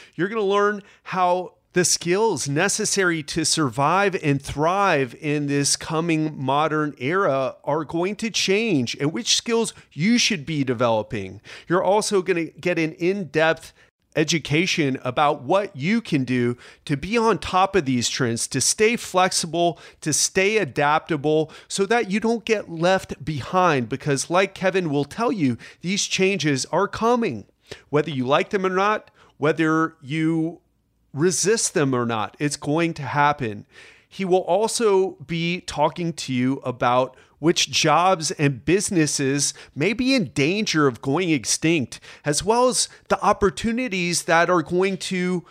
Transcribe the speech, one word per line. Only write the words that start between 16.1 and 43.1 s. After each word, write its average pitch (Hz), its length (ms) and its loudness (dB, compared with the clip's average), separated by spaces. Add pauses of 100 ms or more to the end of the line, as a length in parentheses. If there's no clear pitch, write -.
do 120 340 0 (280)
to 143 120 -2
be 175 180 -6
on 226 220 2
top 185 380 0
of 175 100 2
these 123 240 0
trends, 117 380 -2
to - 120 -4
stay 214 360 2
flexible, 170 800 0 (240)
to 156 100 -4
stay 196 460 2
adaptable, 151 920 0 (160)
so - 180 -2
that 226 240 0
you 202 100 0
don't 226 260 -2
get 208 220 -2
left 170 560 0
behind. 151 640 0
Because 139 380 -2
like 185 280 0
Kevin 185 340 0
will 143 160 0
tell 226 260 -4
you, 147 240 0 (260)
these 190 260 -2
changes 156 640 0
are 185 160 2
coming. 220 580 0 (440)
Whether 151 200 0
you 131 160 -2
like 151 240 2
them 190 160 0
or 190 60 0
not, 202 400 0 (260)
whether 160 640 2
you 160 600 -2 (500)
resist 185 640 0
them 139 220 2
or 120 100 0
not, 110 320 -4
it's 147 180 -2
going 165 380 -2
to - 80 -12
happen. 139 640 -2 (420)
He - 160 -10
will 185 200 2
also 196 680 0 (120)
be 170 360 -2
talking 160 520 -2
to - 180 -8
you 127 320 0
about 127 540 0 (220)
which 151 320 0
jobs 160 580 2
and 143 340 -2
businesses 147 920 0 (180)
may 156 200 0
be 247 200 0
in 233 120 2
danger 156 600 0
of 127 160 0
going 160 300 0
extinct, 151 680 0 (240)
as 143 200 -2
well 233 240 2
as - 220 -2 (180)
the - 180 0